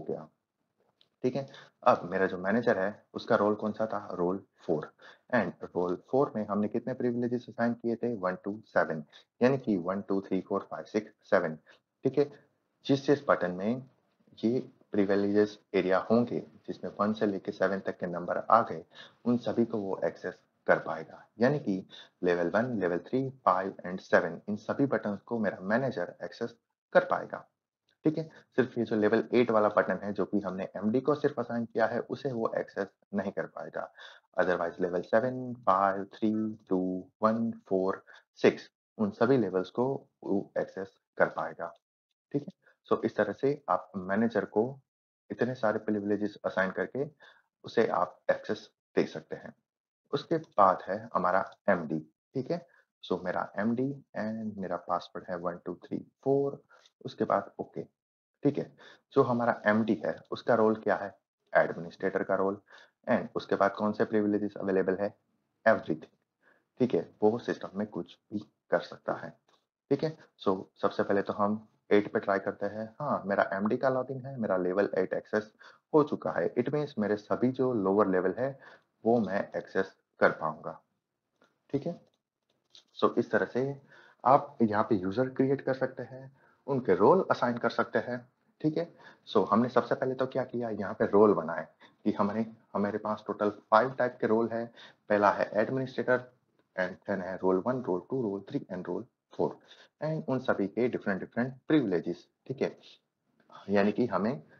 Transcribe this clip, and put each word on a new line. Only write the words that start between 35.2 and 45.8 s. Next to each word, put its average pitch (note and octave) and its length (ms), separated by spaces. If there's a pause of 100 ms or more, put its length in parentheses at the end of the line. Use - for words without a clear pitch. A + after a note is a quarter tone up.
five, G2 380 (100)
three, G#2+ 180 (380)
two, F#2 100 (440)
one, A2+ 280 (180)
four, F#2+ 340 (360)
six, - 300 (280)
उन G2+ 140
सभी B2+ 260
levels F#2 320
को A#2+ 160 (380)
वो - 340
access - 400 (200)
कर E2+ 120
पाएगा। E2 440 (600)
ठीक C#3+ 80
है? - 120 (340)
So G#2 180
इस - 100
तरह G2+ 180
से C#3+ 360
आप - 280
manager G2 480
को G#2 180 (640)
इतने A#2+ 260
सारे G#2+ 240
privileges G#2 680